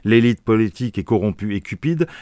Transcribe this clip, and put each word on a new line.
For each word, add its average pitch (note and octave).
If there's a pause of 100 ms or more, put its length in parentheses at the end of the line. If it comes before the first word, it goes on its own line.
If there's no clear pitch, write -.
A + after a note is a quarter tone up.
l'élite A#2
politique A2
est F#2+
corrompue G#2
et F#2+
cupide, D#3+ (140)